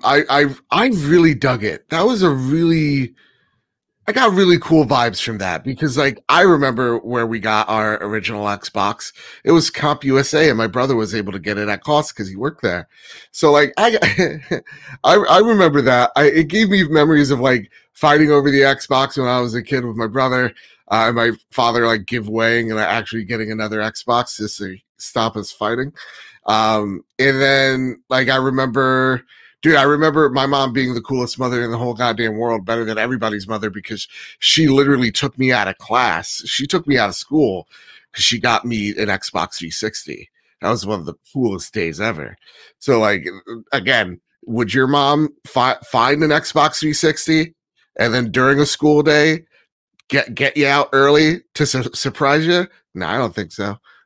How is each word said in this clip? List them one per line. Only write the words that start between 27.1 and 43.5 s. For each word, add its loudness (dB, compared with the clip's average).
and 0
then, 0
like, 0
I 2
remember, 0
dude, 4
I 4
remember 2
my 0
mom 0
being -2
the -4
coolest -6
mother -2
in -6
the -4
whole -4
goddamn -2
world, -4
better -2
than -6
everybody's -4
mother, -6
because -12
she 2
literally 4
took -4
me 2
out 0
of -6
class. -2
She -6
took -2
me 2
out 0
of -8
school -2
'cause -6
she 0
got 0
me -4
an -2
Xbox -4
three -12
sixty. -10
That -2
was -2
one -4
of -12
the -10
coolest -4
days -6
ever. -6
So, 2
like, 0